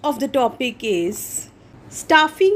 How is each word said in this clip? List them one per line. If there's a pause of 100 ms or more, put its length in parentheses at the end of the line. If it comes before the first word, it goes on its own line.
of
the
topic
is (760)
staffing